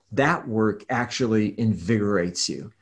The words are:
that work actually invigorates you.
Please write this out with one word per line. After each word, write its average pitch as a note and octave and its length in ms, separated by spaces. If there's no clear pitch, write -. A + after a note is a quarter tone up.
that C#3+ 360
work A2 420
actually A2+ 680
invigorates G2+ 920
you. - 220